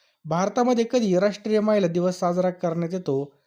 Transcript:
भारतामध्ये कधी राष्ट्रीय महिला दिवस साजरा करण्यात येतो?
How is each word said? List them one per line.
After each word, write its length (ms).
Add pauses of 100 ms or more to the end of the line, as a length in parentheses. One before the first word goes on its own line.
(240)
भारतामध्ये 680
कधी 280
राष्ट्रीय 420
महिला 260
दिवस 320
साजरा 320
करण्यात 440
येतो? 380 (140)